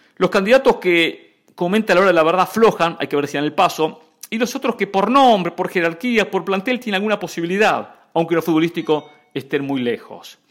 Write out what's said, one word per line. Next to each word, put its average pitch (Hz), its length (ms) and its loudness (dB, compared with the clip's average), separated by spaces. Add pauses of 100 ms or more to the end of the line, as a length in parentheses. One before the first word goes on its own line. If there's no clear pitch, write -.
(160)
Los 180 120 0
candidatos 214 480 2
que - 680 -2 (100)
comenta 196 400 0
la 175 60 4
hora 196 80 4
de 175 60 4
la 160 80 4
verdad 175 200 2
aflojan, 175 580 2
hay 143 60 -4
que - 100 -4
ver 143 100 0
si 143 120 -6
dan 147 60 -2
el 151 100 -4
paso. 160 480 0 (260)
Y 220 80 -6
los 226 180 -2
otros 262 200 -4
que 196 120 -4
por 196 240 0
nombre, 226 420 4
por 180 180 -6
jerarquía, 190 600 -2
por 185 140 -4
plantel 196 340 -2
tienen 214 180 -6
alguna 208 220 -2
posibilidad, 170 760 -2 (180)
aunque 165 220 0
en - 20 2
lo 160 60 2
futbolístico 160 640 0 (240)
estén 139 320 -4
muy 139 160 -4
lejos. - 580 -8 (120)